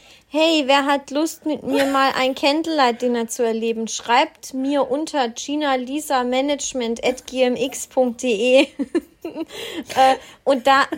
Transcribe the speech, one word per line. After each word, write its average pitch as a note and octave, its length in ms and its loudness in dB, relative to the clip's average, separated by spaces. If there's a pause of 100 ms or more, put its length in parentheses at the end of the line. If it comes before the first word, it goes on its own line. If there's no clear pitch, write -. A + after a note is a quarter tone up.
(280)
„Hey, D#4 380 2
wer C#4 200 4
hat C#4+ 260 -2
Lust, D4+ 340 -4
mit D4+ 180 -4
mir C#4 220 0
mal C4+ 340 2
ein C4 160 0
Candlelight-Dinner B3+ 920 0
zu - 140 -6
erleben? A3+ 440 -2
Schreibt - 680 -2
mir C4+ 380 0
unter D4 380 -2
gina C#4+ 460 -2
lisa C4 500 -2
management B3+ 800 -2
at - 200 -2
g B3+ 180 -2
m B3 120 2
x - 320 -6
punkt B3+ 340 0
d B3+ 60 -2 (360)
e.“ - 40 -2 (100)
<laughs> C#4 80 -4 (400)
Äh, D4 880 0 (280)
und C4 240 2
da C4+ 160 6 (140)